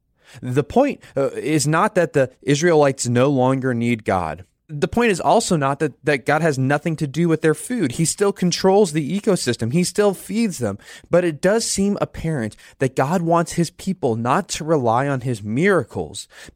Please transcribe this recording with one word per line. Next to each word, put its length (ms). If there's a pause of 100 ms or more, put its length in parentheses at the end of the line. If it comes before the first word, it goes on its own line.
(420)
The 220
point, 380 (140)
uh, 160
is 360
not 280
that 180
the 180 (100)
Israelites 640
no 220
longer 440
need 300
God. 420 (240)
The 180
point 240
is 80
also 360
not 240
that, 140 (120)
that 200
God 160
has 160
nothing 380
to 100
do 220
with 140
their 120
food. 400
He 120
still 260
controls 640
the 260
ecosystem. 540
He 100
still 300
feeds 440
them. 220 (320)
But 140
it 160
does 280
seem 300
apparent 560 (240)
that 160
God 260
wants 320
his 160
people 460
not 340
to 140
rely 440
on 140
his 220
miracles, 840 (280)